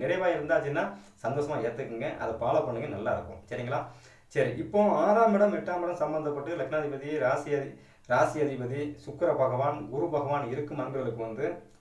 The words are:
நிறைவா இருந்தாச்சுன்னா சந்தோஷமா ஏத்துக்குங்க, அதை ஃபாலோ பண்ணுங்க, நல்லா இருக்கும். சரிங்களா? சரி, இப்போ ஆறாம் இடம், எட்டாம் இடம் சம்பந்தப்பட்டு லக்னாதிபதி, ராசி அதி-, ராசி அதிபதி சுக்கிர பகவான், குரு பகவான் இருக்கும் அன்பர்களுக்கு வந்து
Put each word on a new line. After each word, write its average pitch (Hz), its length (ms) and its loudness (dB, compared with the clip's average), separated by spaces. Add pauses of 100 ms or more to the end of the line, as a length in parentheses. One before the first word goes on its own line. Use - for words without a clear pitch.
நிறைவா 180 240 0
இருந்தாச்சுன்னா 156 680 0 (300)
சந்தோஷமா 143 340 -2
ஏத்துக்குங்க, 127 600 -4
அதை 113 180 -4
ஃபாலோ 139 300 2
பண்ணுங்க, 113 220 -4
நல்லா 101 260 -4
இருக்கும். - 360 -6
சரிங்களா? 120 380 -4 (400)
சரி, 127 300 0
இப்போ 208 400 4
ஆறாம் 214 380 6
இடம், 196 200 6
எட்டாம் 175 280 -2
இடம் 175 140 -2
சம்பந்தப்பட்டு 151 600 -2
லக்னாதிபதி, 143 600 -2
ராசி 139 340 0
அதி-, 139 240 -2 (300)
ராசி 143 340 2
அதிபதி 139 560 -2 (100)
சுக்கிர 160 300 2
பகவான், 131 520 0
குரு 156 200 -2
பகவான் 143 400 0
இருக்கும் 147 300 -4
அன்பர்களுக்கு 127 440 -4
வந்து 113 580 -6